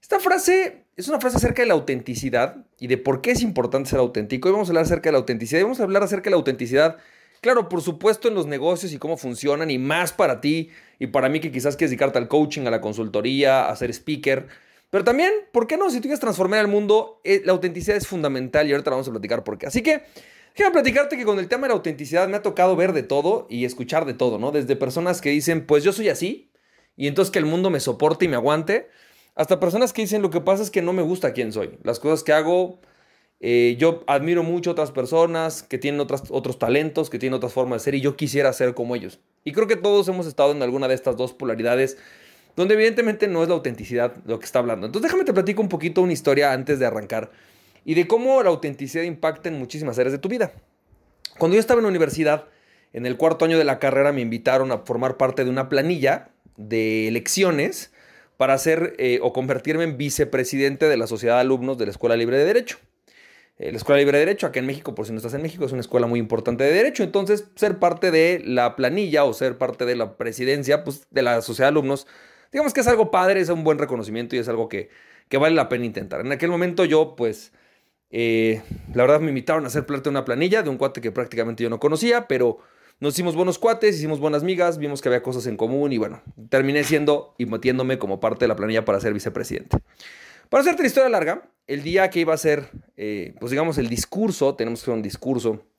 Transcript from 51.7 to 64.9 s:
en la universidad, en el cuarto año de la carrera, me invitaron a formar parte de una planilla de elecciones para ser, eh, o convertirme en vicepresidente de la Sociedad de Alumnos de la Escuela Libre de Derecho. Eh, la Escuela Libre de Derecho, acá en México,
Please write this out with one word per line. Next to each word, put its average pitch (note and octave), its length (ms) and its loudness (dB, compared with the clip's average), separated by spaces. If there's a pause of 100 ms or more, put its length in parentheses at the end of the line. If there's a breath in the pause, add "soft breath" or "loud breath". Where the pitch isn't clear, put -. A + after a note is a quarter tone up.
en A3+ 40 0
la G#3+ 60 2
universidad, D3+ 600 0 (420 soft breath)
en A#2+ 140 -8
el B2 100 -2
cuarto D#3+ 300 2
año E3 120 4
de D#3+ 60 6
la C#3 160 0
carrera, C#3 320 2
me C#3 100 -2
invitaron B2+ 520 0
a A2 60 -2
formar B2+ 360 -2
parte C3 300 2
de B2 40 0
una C3 200 -2
planilla D3 600 0 (280)
de A2 500 -2
elecciones D#3 840 -2 (460 soft breath)
para C3+ 200 2
ser, D#3+ 420 0
eh, B2 240 2
o A#2+ 100 0
convertirme C3 500 -2
en D#3 140 -4
vicepresidente C#3 920 0
de C#3 80 4
la A2+ 100 -2
Sociedad A#2 280 0
de B2 60 4
Alumnos C3 360 0
de A#2 80 -2
la G2+ 60 -4
Escuela A#2 240 0
Libre A#2 220 0
de D3 80 4
Derecho. A3+ 320 0 (800 soft breath)
Eh, - 140 -8
la A2+ 60 -8
Escuela C#3+ 220 4
Libre C#3+ 200 4
de D#3 60 4
Derecho, G3+ 200 -2
acá C3 140 -4
en B2+ 80 -4
México, C#3 260 -8